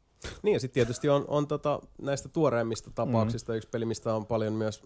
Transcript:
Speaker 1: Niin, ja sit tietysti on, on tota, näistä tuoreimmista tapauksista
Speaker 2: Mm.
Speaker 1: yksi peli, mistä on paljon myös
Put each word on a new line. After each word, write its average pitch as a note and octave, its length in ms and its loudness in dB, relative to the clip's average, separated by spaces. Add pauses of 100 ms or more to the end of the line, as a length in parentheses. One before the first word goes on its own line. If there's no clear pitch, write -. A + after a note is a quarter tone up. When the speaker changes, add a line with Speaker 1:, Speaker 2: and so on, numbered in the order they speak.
(420)
Speaker 1:
Niin, G#3 120 4
ja A#2+ 60 2
sit B2+ 120 -4
tietysti B2 360 2
on, C#3+ 200 4
on D3 180 2
tota, D3 340 -2 (220)
näistä C3+ 260 -4
tuoreimmista A#2 640 0
tapauksista A2+ 580 0
Speaker 2:
Mm. A2+ 40 -2
Speaker 1:
yksi A2 120 -8
peli, A#2 160 -4
mistä A2+ 300 -2
on G#2+ 120 -2
paljon A2 260 0
myös A2 340 -2